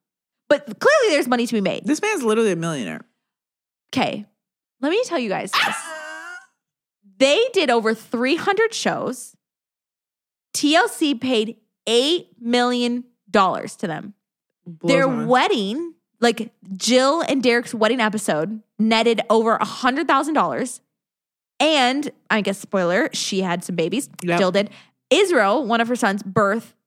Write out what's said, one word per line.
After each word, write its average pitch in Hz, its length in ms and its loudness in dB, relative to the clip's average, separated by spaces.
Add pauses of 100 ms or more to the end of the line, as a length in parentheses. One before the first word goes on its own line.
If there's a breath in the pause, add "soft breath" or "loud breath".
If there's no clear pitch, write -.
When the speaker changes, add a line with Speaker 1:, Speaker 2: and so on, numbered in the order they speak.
(480)
Speaker 1:
But - 160 2 (160)
clearly 523 300 4
there's 285 180 2
money 240 180 0
to - 80 -6
be 208 60 2
made. 170 240 -4
Speaker 2:
This 285 180 0
man's 415 220 -2
literally 214 260 2
a 175 60 -2
millionaire. 139 460 -6 (920)
Speaker 1:
Okay. 208 320 -2 (540)
Let 277 100 -2
me 440 140 0
tell 339 160 -2
you 226 80 -4
guys - 240 -6
this. - 80 0
Speaker 2:
<laughs> 320 1600 -10
Speaker 1:
They 294 340 4
did 320 180 2
over 226 240 2
three 247 420 -2
hundred 415 380 0
shows. - 600 -6 (1200)
T 294 200 2
L 392 140 4
C 285 260 0
paid 233 420 -2 (300)
eight 269 420 2 (120)
million 247 640 0 (260)
dollars 185 460 0
to 208 100 -8
them. 175 280 -8 (520)
Speaker 2:
Blows 170 260 -6
Speaker 1:
Their 269 160 2
Speaker 2:
my 254 80 -2
mind. 226 120 -4
Speaker 1:
wedding, 269 640 0 (260)
like, 233 320 -2 (240)
Jill 262 460 2
and 269 200 -2
Derek's 240 320 0
wedding 220 260 2
episode, 208 600 -2 (180)
netted 220 420 2 (100)
over 220 260 4
a - 80 -2
hundred 262 420 -2
thousand 294 280 0
dollars. 180 460 -2 (800)
And, 277 520 2 (180)
I 214 100 2
guess, 196 180 -2
spoiler, 190 540 0
she - 280 -4
had 180 240 -4
some 185 100 -8
babies. 175 340 -2 (140)
Speaker 2:
Yep. 175 160 0
Speaker 1:
Jill 185 140 2
did. 202 180 0 (400 loud breath)
Israel, 269 560 4
one 226 140 2
of 226 80 0
her 247 80 -2
sons' 196 260 0
birth, 202 520 0 (120)